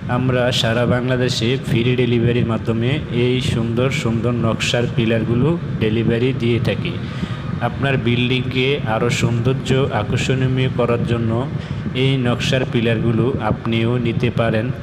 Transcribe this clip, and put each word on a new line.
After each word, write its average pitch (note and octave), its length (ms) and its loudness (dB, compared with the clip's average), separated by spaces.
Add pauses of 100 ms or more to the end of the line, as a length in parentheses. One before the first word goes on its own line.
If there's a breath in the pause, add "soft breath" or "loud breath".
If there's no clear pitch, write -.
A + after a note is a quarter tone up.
(180)
আমরা B2+ 260 2 (180)
সারা A#2 240 2
বাংলাদেশে B2 640 0 (180)
ফ্রি A2+ 140 2 (200)
ডেলিভারির A#2+ 500 2
মাধ্যমে A2+ 380 0 (360)
এই B2+ 100 2 (160)
সুন্দর A#2 380 0 (120)
সুন্দর A2+ 320 0 (120)
নকশার A#2 400 0 (100)
পিলারগুলো A2+ 540 2 (320)
ডেলিভারি A#2 480 2 (120)
দিয়ে A#2 260 2
থাকি। - 260 -2 (720 loud breath)
আপনার C3+ 280 0 (100)
বিল্ডিংকে B2 600 0 (260)
আরও A2+ 140 0 (120)
সৌন্দর্য A#2+ 500 0 (300)
আকর্ষণীয় C3 760 0
করার A#2+ 340 2
জন্য A#2 200 0 (720 loud breath)
এই C3+ 80 4 (140)
নকশার B2 460 0
পিলারগুলো A2+ 540 2 (240)
আপনিও A2+ 420 0 (140)
নিতে A#2 240 0 (100)
পারেন A2+ 260 0 (180)